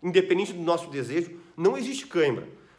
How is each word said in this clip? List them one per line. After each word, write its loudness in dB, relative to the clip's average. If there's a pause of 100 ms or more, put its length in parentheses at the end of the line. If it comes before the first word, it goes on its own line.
independente 2
do -8
nosso 0
desejo, -4 (160)
não 2
existe -6
cãibra. 2 (300)